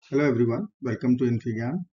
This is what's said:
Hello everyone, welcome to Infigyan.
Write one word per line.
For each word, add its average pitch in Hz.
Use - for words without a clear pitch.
Hello 139
everyone, 123
welcome 123
to 127
Infigyan. 120